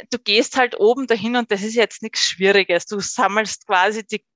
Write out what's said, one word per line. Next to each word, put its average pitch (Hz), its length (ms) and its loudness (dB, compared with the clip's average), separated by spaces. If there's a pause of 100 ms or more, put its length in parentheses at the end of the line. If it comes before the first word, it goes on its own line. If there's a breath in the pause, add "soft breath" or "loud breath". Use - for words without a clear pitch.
(100)
du 240 80 -4
gehst - 380 0
halt 247 220 0
oben 247 280 2
dahin 226 300 -2
und 233 140 -2
das 190 120 -2
ist 220 120 -6
jetzt 226 280 0
nichts - 180 -8
Schwieriges. 190 680 2
Du 208 140 -6
sammelst 214 640 -2
quasi 202 400 0
die - 180 -8 (120)